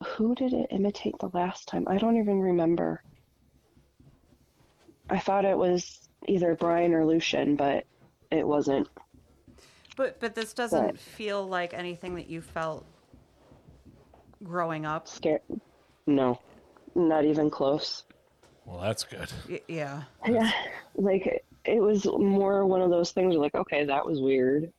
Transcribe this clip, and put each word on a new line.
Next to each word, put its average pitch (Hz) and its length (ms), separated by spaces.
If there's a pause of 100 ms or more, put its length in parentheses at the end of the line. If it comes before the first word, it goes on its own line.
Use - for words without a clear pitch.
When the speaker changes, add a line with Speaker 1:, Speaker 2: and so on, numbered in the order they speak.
Speaker 1:
who 226 300
did 254 180
it 240 180
imitate 202 480
the 190 140
last 180 340
time? - 200
I 190 100
don't 226 200
even 208 220
remember. 170 640 (2000)
I 190 100
thought 196 260
it 190 120
was 180 520 (180)
either 175 280
Brian 170 380
or 160 120
Lucian, 147 500
but 143 300 (460)
it 160 160
wasn't. 143 400 (1080)
Speaker 2:
But, 262 240
but 226 160
this 220 180
doesn't 185 320
Speaker 1:
But - 140
Speaker 2:
feel 202 480
like 175 260
anything 175 420
that - 140
you 165 120
felt 160 440 (1600)
growing 165 420
up? 156 220
Speaker 1:
Scared? - 340 (640)
No, 131 320 (560)
not 160 300
even 151 240
close. 147 540 (640)
Speaker 3:
Well, 90 140
that's 107 240
good. - 280 (180)
Speaker 2:
Y-, 180 180
yeah. 147 360 (240)
Speaker 1:
Yeah, 220 240 (440)
like, 190 480 (220)
it 226 160
was 202 240
more 196 600
one 185 160
of 180 100
those 175 200
things 185 240
where, 147 80
like, 147 120
okay, 147 300
that 139 200
was 147 160
weird, 135 580